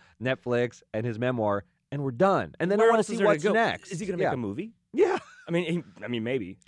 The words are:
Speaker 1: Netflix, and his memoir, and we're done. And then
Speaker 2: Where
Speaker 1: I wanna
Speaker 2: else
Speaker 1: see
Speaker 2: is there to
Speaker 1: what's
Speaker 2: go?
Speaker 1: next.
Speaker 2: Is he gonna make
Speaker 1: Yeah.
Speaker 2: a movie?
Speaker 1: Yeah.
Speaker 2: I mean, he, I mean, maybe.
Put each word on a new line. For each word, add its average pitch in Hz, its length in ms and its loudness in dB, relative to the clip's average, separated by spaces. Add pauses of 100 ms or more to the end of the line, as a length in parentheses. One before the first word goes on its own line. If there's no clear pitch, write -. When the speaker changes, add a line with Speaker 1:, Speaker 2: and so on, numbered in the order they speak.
(200)
Speaker 1:
Netflix, 123 600 -2 (100)
and 110 140 -2
his 113 100 -4
memoir, 113 460 0 (300)
and 143 100 -6
we're 135 80 -2
done. 131 480 0
And 180 140 0
then 208 60 2
Speaker 2:
Where 220 100 6
Speaker 1:
I - 20 8
wanna 226 80 6
Speaker 2:
else 214 80 2
Speaker 1:
see 208 60 -8
Speaker 2:
is - 80 -4
there 202 60 4
to 208 80 6
Speaker 1:
what's 151 100 -4
Speaker 2:
go? 208 80 2
Speaker 1:
next. 214 400 0
Speaker 2:
Is 160 80 -8
he 208 60 -6
gonna 180 120 -4
make 185 60 0
Speaker 1:
Yeah. 131 80 0
Speaker 2:
a 135 40 -2
movie? 123 360 -6 (200)
Speaker 1:
Yeah. 359 260 2 (280)
Speaker 2:
I 170 60 -6
mean, 175 120 0
he, 156 400 -6
I 110 40 -8
mean, 117 160 -2
maybe. 113 440 -4